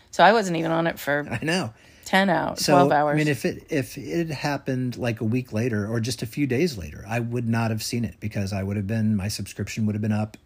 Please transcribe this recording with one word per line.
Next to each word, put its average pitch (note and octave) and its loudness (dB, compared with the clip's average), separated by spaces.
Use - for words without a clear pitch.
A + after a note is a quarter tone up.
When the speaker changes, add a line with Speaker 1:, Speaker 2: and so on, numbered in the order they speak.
Speaker 1:
So F3 6
I F#3+ 10
wasn't F#3+ 2
even E3 -2
on E3 2
it - -4
for C#3+ -2
Speaker 2:
I A#2 -4
know. D#3+ -2
Speaker 1:
ten G3 2
hours, G2+ 0
Speaker 2:
So, D#3 4
Speaker 1:
twelve C#3+ 8
hours. D3 4
Speaker 2:
I D3+ 4
mean, D3+ 2
if C#3+ 0
it, - -4
if C#3 -2
it E3 -4
had - -6
happened, C3 -4
like, A#2 -2
a A#2+ -2
week B2 -2
later G#2+ 0
or A2+ -2
just A#2 -4
a A#2+ -4
few C#3+ -2
days C3 0
later, D#2+ -12
I A#2 -2
would A#2 -4
not A2+ 2
have G#2+ -4
seen A#2+ -2
it G2 -6
because G#2 -4
I G2 -2
would G2 -2
have G2+ -2
been, G#2+ 2
my G2 -2
subscription G#2+ -6
would G#2+ 0
have G#2+ -4
been A2 0
up G#2+ -2